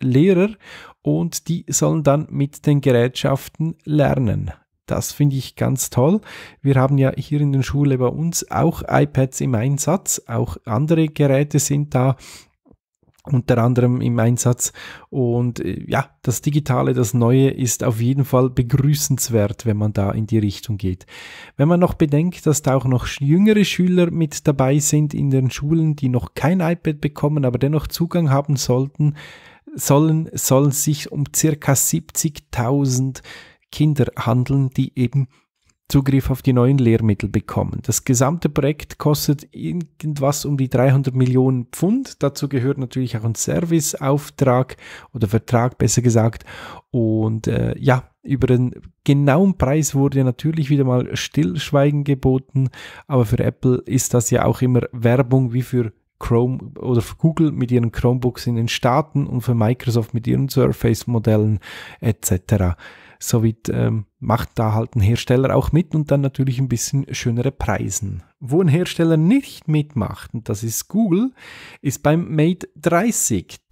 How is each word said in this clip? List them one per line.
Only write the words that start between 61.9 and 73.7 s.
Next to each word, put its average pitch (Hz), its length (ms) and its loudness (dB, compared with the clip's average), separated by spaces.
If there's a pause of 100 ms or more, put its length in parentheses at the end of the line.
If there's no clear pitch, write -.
et - 240 -4
cetera. 92 520 0 (460)
Somit, 113 460 0
ähm, 113 380 -2 (120)
macht 113 360 -2
da 110 180 0
halt 113 240 -2
ein 107 60 2
Hersteller 123 520 2
auch 135 180 0
mit 160 220 0
und 151 160 -2
dann 143 120 2
natürlich 135 360 -2
ein 131 120 -2
bisschen 135 340 -2 (100)
schönere 123 360 -2
Preisen. 98 720 -6 (160)
Wo 147 240 0
ein 175 60 2
Hersteller 165 500 2
nicht 202 500 0
mitmacht, 147 640 -4
und 113 160 -10
das 107 140 -4
ist 113 260 -8
Google, 214 440 0 (500)
ist 139 200 -6
beim 156 320 0
Mate 160 420 0
dreißig, 170 800 -2 (140)